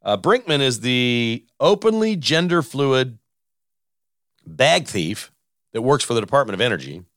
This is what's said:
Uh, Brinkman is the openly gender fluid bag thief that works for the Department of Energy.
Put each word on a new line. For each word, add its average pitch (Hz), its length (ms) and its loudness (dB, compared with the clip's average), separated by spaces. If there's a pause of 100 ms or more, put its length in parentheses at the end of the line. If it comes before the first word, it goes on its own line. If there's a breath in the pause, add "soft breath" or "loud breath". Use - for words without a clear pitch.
Uh, 101 140 -2
Brinkman 170 440 0
is 127 200 0
the 120 640 0 (140)
openly 214 560 2
gender 170 440 0
fluid 131 580 0 (1300)
bag 151 440 2
thief 92 420 -6 (420)
that 113 100 -4
works 131 200 2
for 120 120 -2
the 117 60 2
Department 107 340 0
of 90 60 -6
Energy. 85 440 -4 (120)